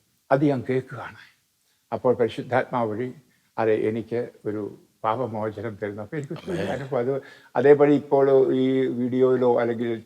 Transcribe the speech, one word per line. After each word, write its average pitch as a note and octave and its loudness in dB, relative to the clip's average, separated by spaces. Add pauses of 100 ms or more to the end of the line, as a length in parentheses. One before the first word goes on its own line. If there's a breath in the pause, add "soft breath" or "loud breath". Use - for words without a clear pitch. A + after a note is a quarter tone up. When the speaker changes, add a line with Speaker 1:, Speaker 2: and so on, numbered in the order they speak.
(320)
Speaker 1:
അത് C#3 2
ഞാൻ C3+ 0
കേൾക്കുകയാണ്. - -8 (640)
അപ്പോൾ A#2+ 0
പരിശുദ്ധാത്മാവ് B2 -2
വഴി B2 -6 (440)
അത് A2+ 2
എനിക്ക് A2+ -2 (160)
ഒരു G#2 -8 (260)
പാപമോചനം A2 -6
തരുന്നു. G#2 -8
അപ്പോൾ G#2 -12
എനിക്ക് C#3+ -10
ഒത്തിരി F3 -8
Speaker 2:
ആമേൻ. D#3 -4
Speaker 1:
അനുഭവം. C#3 -4
അത് C3+ -2 (340 loud breath)
അതേപടി C#3+ 6
ഇപ്പോൾ C3+ 4
ഈ C3 0
വീഡിയോയിലോ B2 2
അല്ലെങ്കിൽ A#2 -2